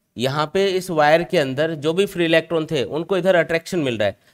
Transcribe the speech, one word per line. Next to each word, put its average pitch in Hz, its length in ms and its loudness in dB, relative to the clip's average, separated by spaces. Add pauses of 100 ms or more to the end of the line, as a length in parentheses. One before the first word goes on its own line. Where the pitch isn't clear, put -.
(160)
यहाँ 135 320 -2
पे 196 200 0
इस 185 240 -4
वायर 156 320 4
के 175 140 0
अंदर 147 380 -2
जो 147 160 -2
भी 185 140 2
फ्री 180 180 -2
इलेक्ट्रॉन 160 420 0
थे 147 180 -2
उनको 160 320 -4
इधर 185 200 2
अट्रैक्शन 165 440 0
मिल 131 180 -2
रहा 104 100 2
है, 95 80 -6 (180)